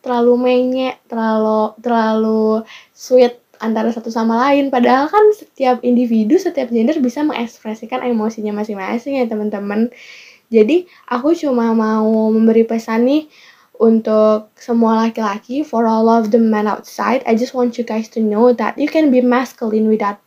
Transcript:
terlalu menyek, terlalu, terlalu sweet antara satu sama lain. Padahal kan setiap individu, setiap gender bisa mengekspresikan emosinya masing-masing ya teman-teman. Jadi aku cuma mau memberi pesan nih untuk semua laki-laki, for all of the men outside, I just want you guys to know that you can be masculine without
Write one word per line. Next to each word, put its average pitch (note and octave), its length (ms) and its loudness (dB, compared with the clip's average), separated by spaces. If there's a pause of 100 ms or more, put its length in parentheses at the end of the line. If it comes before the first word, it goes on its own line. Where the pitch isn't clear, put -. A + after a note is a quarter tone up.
terlalu A#3+ 320 2
menyek, B3+ 720 0
terlalu, A3 720 -2
terlalu A3 880 0 (240)
sweet B3 480 2 (240)
antara A3 320 -2
satu A3+ 160 -10
sama A3+ 400 0
lain. C#4 160 2
Padahal B3+ 400 2
kan G#4+ 240 4
setiap B3+ 480 -2
individu, A#3+ 560 0
setiap F4 320 -2
gender A#3+ 320 0
bisa C4 240 -2
mengekspresikan A#3 800 -6
emosinya A3 480 -4
masing-masing G#3+ 640 -6
ya B3+ 160 0
teman-teman. G#3 560 -4 (640)
Jadi A3+ 400 2 (160)
aku C#4+ 320 -2
cuma A#3+ 320 0
mau A3 640 0
memberi A3+ 320 4
pesan A3+ 400 -2
nih D4+ 240 0 (480)
untuk G#3+ 800 2
semua A3+ 480 0
laki-laki, A3+ 560 -4
for A#3 240 -2
all A3+ 240 2
of A3+ 240 2
the A#3 60 4
men G#3+ 260 0
outside, G#3+ 560 -4
I A3+ 160 0
just B3+ 160 -6
want B3 240 -2
you A#3 80 -6
guys A3 240 -6
to - 80 -6
know A3 320 2
that A3+ 240 -2
you C#4+ 160 -4
can D#4 160 2
be B3+ 160 2
masculine A#3+ 640 -2
without G#3 400 -2